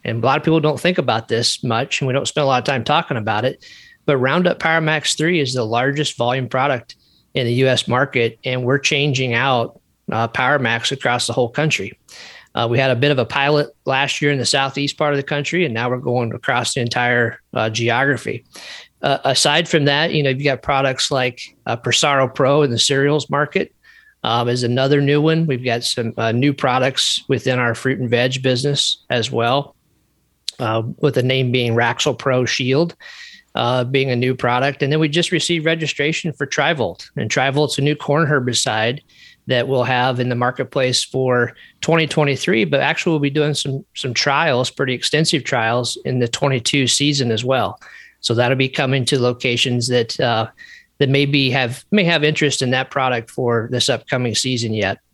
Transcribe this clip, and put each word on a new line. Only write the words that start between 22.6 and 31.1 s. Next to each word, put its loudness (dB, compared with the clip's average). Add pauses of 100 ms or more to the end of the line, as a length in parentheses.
in 2
the -2
cereals 0
market, -2 (520)
um, 0
is 0
another 2
new 2
one. 2
We've -4
got -2
some, -4
uh, 0
new 2
products 0
within 0
our 2
fruit -2
and -4
veg 0
business 0 (100)
as -2
well, -2 (840)
uh, -2 (160)
with 0